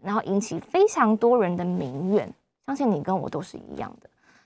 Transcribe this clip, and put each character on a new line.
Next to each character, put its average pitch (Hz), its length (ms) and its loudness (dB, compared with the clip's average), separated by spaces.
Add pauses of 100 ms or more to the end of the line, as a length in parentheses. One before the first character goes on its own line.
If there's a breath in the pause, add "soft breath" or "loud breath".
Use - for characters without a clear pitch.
然 196 140 -4
后 226 80 -2
引 196 180 0
起 - 180 -6
非 381 280 4
常 220 300 2
多 226 200 4
人 180 180 2
的 180 80 -4
民 175 480 -4
怨， 208 220 2 (320)
相 277 100 -6
信 277 140 0
你 151 140 0
跟 190 120 -2
我 180 140 -4
都 147 100 -6
是 - 180 -12
一 - 180 -16
样 50 260 -10
的。 - 80 -20 (360 soft breath)